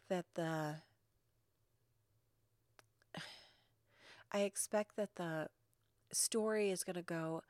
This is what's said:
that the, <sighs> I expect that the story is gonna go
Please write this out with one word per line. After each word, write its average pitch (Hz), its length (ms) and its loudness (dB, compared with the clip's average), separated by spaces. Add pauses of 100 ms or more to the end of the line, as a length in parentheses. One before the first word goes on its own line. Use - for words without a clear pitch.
that 180 260 0
the, 160 420 0 (2500)
<sighs> - 60 -8 (1120)
I 202 80 2
expect 208 560 0
that 208 200 -2
the 160 320 -2 (640)
story 214 580 2
is 180 140 0
gonna 175 180 -4
go 160 460 -2